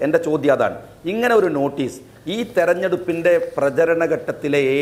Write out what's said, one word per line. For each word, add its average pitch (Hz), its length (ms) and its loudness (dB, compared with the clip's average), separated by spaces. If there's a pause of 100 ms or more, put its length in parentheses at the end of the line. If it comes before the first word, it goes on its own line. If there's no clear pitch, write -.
എൻ്റെ 156 200 2
ചോദ്യം 143 300 2
അതാണ്, 104 220 0 (340)
ഇങ്ങനെ 233 300 2
ഒരു 180 160 2
നോട്ടീസ് 139 420 -4 (340)
ഈ 220 40 -6 (180)
തെരഞ്ഞെടുപ്പിൻ്റെ 175 800 0 (240)
പ്രചരണ 160 440 2 (120)
ഘട്ടത്തിലെ 143 480 -2 (200)